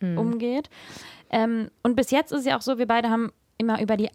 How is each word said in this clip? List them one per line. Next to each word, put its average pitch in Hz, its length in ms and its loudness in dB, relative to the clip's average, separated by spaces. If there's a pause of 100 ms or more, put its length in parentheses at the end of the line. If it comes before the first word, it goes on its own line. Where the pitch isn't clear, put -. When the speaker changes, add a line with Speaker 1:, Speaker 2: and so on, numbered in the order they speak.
Speaker 1:
Mhm. 175 160 -2
Speaker 2:
umgeht. 233 540 -2 (580)
Ähm, 226 420 0 (120)
und 240 140 2
bis 254 140 2
jetzt 285 220 2
ist 285 80 0
es 254 60 -4
ja 269 100 2
auch 214 60 -4
so, 254 160 -2
wir 240 80 0
beide 233 240 2
haben 226 200 0 (280)
immer 220 240 0
über 208 160 2
die 214 160 0